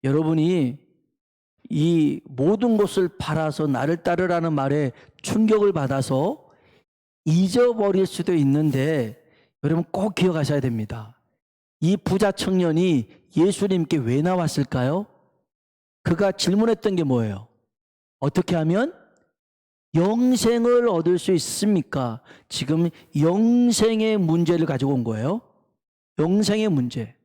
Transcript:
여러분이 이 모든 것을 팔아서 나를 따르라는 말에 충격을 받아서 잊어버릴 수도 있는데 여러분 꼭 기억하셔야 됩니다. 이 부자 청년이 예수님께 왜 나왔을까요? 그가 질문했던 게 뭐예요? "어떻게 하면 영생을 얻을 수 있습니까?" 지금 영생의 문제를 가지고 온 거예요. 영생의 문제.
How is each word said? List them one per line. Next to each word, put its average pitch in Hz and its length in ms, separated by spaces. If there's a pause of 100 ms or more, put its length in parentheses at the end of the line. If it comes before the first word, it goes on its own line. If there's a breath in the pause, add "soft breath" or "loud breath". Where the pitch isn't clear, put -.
여러분이 156 720 (920)
이 156 560
모든 202 520
것을 196 400
팔아서 156 480
나를 143 320
따르라는 170 560
말에 139 380 (300 soft breath)
충격을 214 520
받아서 139 800 (760 soft breath)
잊어버릴 196 800
수도 175 300
있는데 139 840 (440 soft breath)
여러분 160 280
꼭 190 220
기억하셔야 160 460
됩니다. 113 580 (640)
이 180 160
부자 196 380
청년이 175 760 (300 soft breath)
예수님께 185 600
왜 127 240
나왔을까요? 160 840 (960)
그가 185 300
질문했던 214 640
게 165 60
뭐예요? 113 440 (720)
"어떻게 175 380
하면 185 360 (1000)
영생을 233 920
얻을 175 280
수 190 140
있습니까?" 147 880 (280 loud breath)
지금 160 400 (280 loud breath)
영생의 220 1000
문제를 170 480
가지고 139 280
온 123 120
거예요. 120 360 (760)
영생의 208 500
문제. 123 560